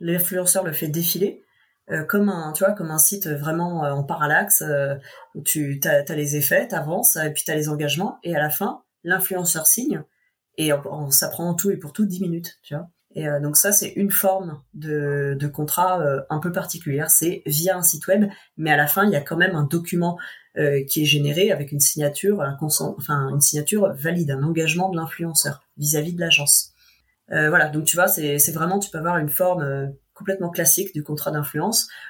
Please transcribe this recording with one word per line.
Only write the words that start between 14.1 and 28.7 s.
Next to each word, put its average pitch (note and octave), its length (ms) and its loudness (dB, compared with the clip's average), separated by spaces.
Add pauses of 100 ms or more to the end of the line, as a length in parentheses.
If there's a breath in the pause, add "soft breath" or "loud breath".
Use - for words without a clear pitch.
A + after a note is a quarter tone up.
forme F#3+ 500 0 (100)
de, C#3+ 640 -2
de D3 100 -2
contrat, F3 520 0
euh, C#3 200 0 (100)
un D3+ 80 -2
peu F3 140 -4
particulière, C#3+ 580 -4
c'est - 340 2
via E3 320 0
un F3+ 60 -4
site - 240 0
web, G3+ 240 4 (260 loud breath)
mais D#3 140 0
à D3 60 6
la D3 100 4
fin, F#3+ 180 2
il G#3 60 6
y D3+ 60 4
a C#3+ 40 2
quand D#3+ 160 -6
même F3+ 200 2
un D3 80 4
document, E3+ 520 0 (400 loud breath)
euh, C#3+ 280 2
qui D3+ 180 0
est D3+ 40 2
généré D3 440 4
avec C#3+ 220 -2
une D3 80 0
signature, F#3+ 600 2
un C#3 140 -2
consen-, D3+ 420 -2
enfin, C#3 340 -2
une C#3+ 100 0
signature D3+ 540 2
valide, D#3+ 360 -2
un C#3 140 -2
engagement E3 460 0
de F3 60 -4
l'influenceur D#3+ 640 -4 (140)
vis-à-vis D3+ 380 -2
de F3 60 -6
l'agence. E3 520 2 (600 soft breath)
Euh, D#3 160 2
voilà, D#3 200 4
donc D3+ 160 -4
tu E3 120 0
vois, F#3 120 4
c'est, D3 300 0
c'est D3 140 2
vraiment, F3 280 0